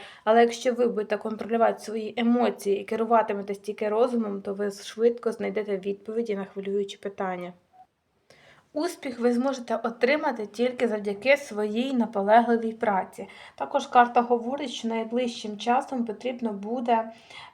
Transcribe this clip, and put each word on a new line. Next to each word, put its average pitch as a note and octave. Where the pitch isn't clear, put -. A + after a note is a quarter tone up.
але A3+
якщо A#3
ви A#3+
будете G#3
контролювати A3
свої G#3+
емоції A3+
і G3
керуватиметесь A3
тільки G#3+
розумом, G#3+
то G3+
ви G3+
швидко A3+
знайдете G3+
відповіді G3+
на G3
хвилюючі G3
питання. F#3
Успіх D4
ви A#3+
зможете B3+
отримати A#3+
тільки B3
завдяки G#3
своїй A3
наполегливій A3+
праці. G3+
Також -
карта A#3+
говорить, B3
що A#3
найближчим A3+
часом B3
потрібно A3+
буде, A3+